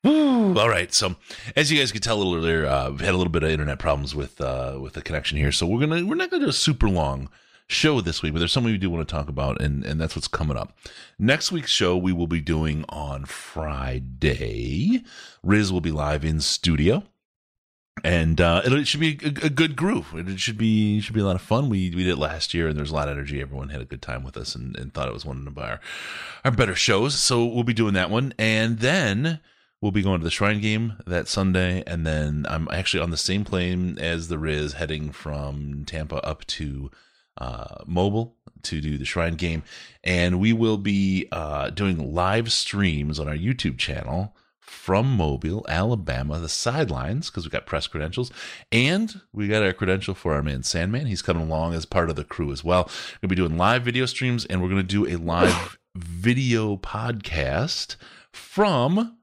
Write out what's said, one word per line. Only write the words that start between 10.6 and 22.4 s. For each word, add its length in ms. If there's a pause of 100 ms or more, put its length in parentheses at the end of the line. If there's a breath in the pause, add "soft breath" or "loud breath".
Next 320
week's 220
show 240
we 160
will 160
be 120
doing 480
on 360
Friday. 1800 (400 loud breath)
Riz 300
will 80
be 100
live 340
in 160
studio. 640 (1000)
And, 360
uh, 240
it, 80
it 140
should 140
be 240
a, 220
a 40
good 240
groove. 400
It, 140
it 100
should 200
be, 420
should 140
be 60
a 60
lot 80
of 80
fun. 260
We, 220
we 140
did 60
it 80
last 360